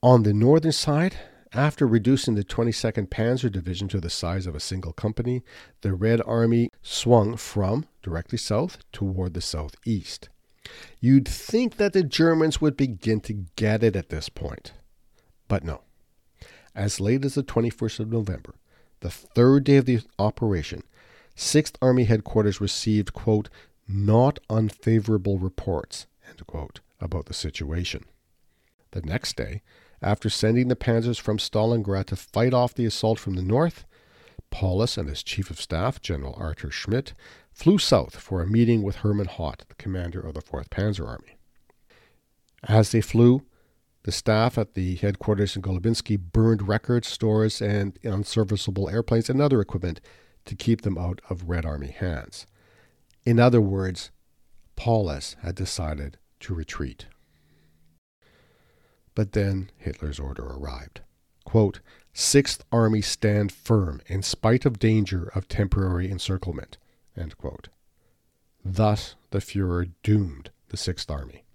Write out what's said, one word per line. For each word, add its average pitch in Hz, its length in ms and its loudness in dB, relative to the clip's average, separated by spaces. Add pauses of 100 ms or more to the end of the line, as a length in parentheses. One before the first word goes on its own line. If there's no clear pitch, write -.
On 127 200 8
the 104 100 4
northern 151 400 6
side, 156 440 0 (360)
after 143 340 2
reducing 117 500 2
the 101 80 -2
twenty-second 113 640 -2
Panzer 123 400 0
Division 92 380 -6
to 98 120 -2
the 85 80 -8
size 92 380 -4
of 82 80 -8
a 76 60 -8
single 87 320 -8
company, 120 500 -4 (380)
the 98 120 -2
Red 110 320 2
Army 117 460 2 (100)
swung 117 560 4
from 104 480 -2 (180)
directly 82 360 -6
south 127 400 -2 (140)
toward 92 420 -4
the 87 60 -6
southeast. - 880 -6 (720)
You'd 135 280 6
think - 480 -2
that 202 160 2
the 185 120 4
Germans 160 560 4
would 151 160 2
begin 113 460 0
to 101 220 -8 (120)
get 107 260 2
it 107 140 4
at 90 140 -6
this 80 180 -8
point, - 440 -12 (760)
but 92 160 -2
no. 78 180 -10 (920)
As 101 260 -4
late 123 240 0
as 135 100 -4
the 143 80 -2
twenty-first 113 560 -2
of 110 120 -6
November, 107 440 -6 (460)
the 87 100 -6
third 135 540 4
day 139 120 6
of 131 100 6
the 123 140 2 (180)
operation, 101 680 -2 (500)
Sixth - 480 0
Army 127 220 6
Headquarters 107 560 2
received, 104 520 0
quote, 107 380 0 (380)
"not 107 500 4 (100)
unfavorable 107 880 0
reports," - 680 -6 (200)
end - 200 -20
quote, - 340 -12 (200)
about 78 260 -6
the - 80 -12
situation. 80 680 -6 (880)
The 87 100 -6
next 80 340 -6
day, - 260 -8 (400)
after 104 280 0
sending 120 380 2
the 123 80 0
panzers 117 440 0
from 107 160 -2
Stalingrad 107 720 -2
to 95 100 -6
fight 123 380 0
off 123 200 2
the 120 120 -2
assault 113 320 0
from 95 160 -6
the 92 80 -4
north, 127 420 0 (680)
Paulus 98 460 0
and 82 120 -6
his 71 140 -8
Chief - 280 -6
of 80 100 -12
Staff, 92 400 -4
General 67 380 -8
Arthur 76 320 -8
Schmidt, - 420 -4 (400)
flew 190 260 4
south - 380 2
for - 240 -6
a 85 60 -2
meeting 113 360 4
with 98 140 -4
Hermann 104 300 0
Hott, - 420 -8
the - 60 -20
commander 90 460 -8
of 80 120 -12
the 76 80 -10
Fourth - 300 -12
Panzer 98 360 -2
Army. - 300 -14 (1300)
As 110 260 4
they 113 100 2
flew, 120 420 6 (600)
the 101 80 -4
staff 113 440 0
at 107 160 -2
the 90 240 -2
headquarters 101 580 -2
in 98 80 -8
Golubinsky 98 560 -2
burned 107 480 2
records, 110 400 0
stores, 110 540 0
and 101 420 -2
unserviceable 98 840 -2
airplanes 113 400 0
and 131 140 2
other 135 180 4
equipment 87 400 -4 (460)
to - 80 -10
keep 113 260 0
them 95 160 -4
out 87 320 -4
of 87 220 -8
Red 82 160 -2
Army 71 240 -6
hands. - 560 -8 (800)
In 117 120 4
other 120 220 8
words, 95 500 -2 (640)
Paulus 98 680 -2
had 87 120 -6
decided 76 600 -6 (240)
to - 140 -8
retreat. - 500 -8 (2000)
But 104 180 -2
then 98 440 -2
Hitler's 71 420 -8
order 67 260 -8
arrived. 65 580 -12 (420)
Quote, 104 360 2 (340)
"Sixth - 580 2
Army 110 300 2
stand 104 500 0
firm 95 540 0
in 95 160 -4
spite - 420 0
of 120 140 0
danger 101 560 0
of - 140 -4
temporary 92 600 0
encirclement," 92 680 -6 (380)
end 82 200 -10
quote. - 320 -12 (960)
Thus, 104 520 0 (140)
the 98 100 -2
Fuhrer 90 500 -2 (120)
doomed 101 480 0 (180)
the - 100 -10
Sixth - 320 -6
Army. 69 340 -10 (100)